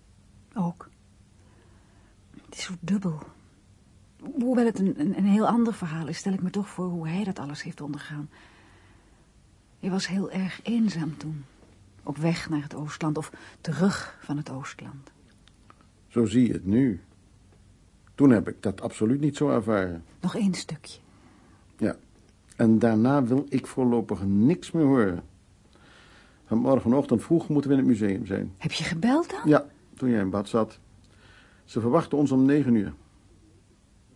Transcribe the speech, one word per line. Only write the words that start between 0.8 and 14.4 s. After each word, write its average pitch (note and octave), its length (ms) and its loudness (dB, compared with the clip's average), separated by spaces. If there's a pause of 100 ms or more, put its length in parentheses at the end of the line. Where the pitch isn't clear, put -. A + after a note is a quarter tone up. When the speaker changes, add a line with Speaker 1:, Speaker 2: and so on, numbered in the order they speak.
Speaker 1:
Het - 100 -20
is - 80 -12
zo F#3 180 -10
dubbel. F3 420 -4 (1160)
Hoewel A#3+ 240 2
het A3 140 0
een, F#3+ 220 0
een, G3 180 0
een F#3+ 80 2
heel G3+ 200 4
ander A3+ 280 2
verhaal D#3+ 320 -6
is... D#3+ 120 -8
stel G3 140 -4
ik F#3+ 100 -4
me F3+ 80 -4
toch G3+ 180 -4
voor F3+ 180 -8
hoe E3+ 220 -6
hij F#3 160 -4
dat F#3+ 140 -6
alles C#3+ 240 -10
heeft D#3 180 -12
ondergaan. D3 500 -10 (1500)
Hij F#3+ 100 -4
was F#3 160 -2
heel F3+ 240 -4
erg F#3+ 320 -4
eenzaam E3+ 540 0
toen. D3+ 280 -10 (580)
Op C#3 140 -8
weg E3 320 -2
naar D3 140 -2
het D3 120 -14
Oostland D3+ 440 -4
of - 140 -8 (280)
terug E3+ 600 -2
van C#3+ 160 -6
het D3 140 -8